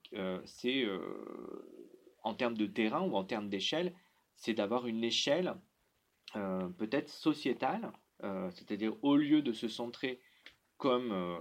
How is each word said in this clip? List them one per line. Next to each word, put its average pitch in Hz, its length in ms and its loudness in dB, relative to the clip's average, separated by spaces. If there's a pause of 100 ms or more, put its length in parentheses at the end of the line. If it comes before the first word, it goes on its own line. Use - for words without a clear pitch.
(140)
euh, 92 320 -4
c'est, 127 400 -2
euh, 98 140 -2 (1200)
en 113 100 -2
termes 117 240 0
de 107 80 2
terrain 110 360 2
ou 175 140 0
en 95 100 0
termes 104 240 -4
d'échelle, 156 440 0 (440)
c'est - 160 -2
d'avoir 110 340 0
une 113 160 -2
échelle, 143 520 2 (800)
euh, 92 320 -2
peut-être 110 400 -4
sociétale, 147 840 0 (300)
euh, 95 280 -4
c'est-à-dire 104 520 -2
au 143 120 8
lieu 147 260 6
de 127 120 2
se 113 160 -4
centrer 123 500 -6 (580)
comme, 123 360 4
euh, 87 280 0